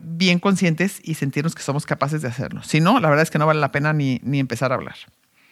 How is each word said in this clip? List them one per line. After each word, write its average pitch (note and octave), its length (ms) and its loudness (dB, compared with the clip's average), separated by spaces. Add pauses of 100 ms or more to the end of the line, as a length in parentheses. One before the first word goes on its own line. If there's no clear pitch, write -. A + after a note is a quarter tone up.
bien F3 340 2
conscientes F3 640 0
y D#3+ 120 -4
sentirnos D3 400 -4
que - 80 -14
somos C#3+ 240 -4
capaces D3+ 340 -2
de C3 60 -6
hacerlo. A#2+ 360 -6
Si D#3 180 2
no, G#3 180 4
la D#3 100 2
verdad D3 140 6
es D#3+ 80 0
que D#3 80 -2
no D3+ 80 4
vale D#3 120 2
la D3+ 120 0
pena D3+ 220 0
ni, C3+ 300 0
ni C#3 160 0
empezar C3 320 -2
a C3 40 0
hablar. - 200 -10 (560)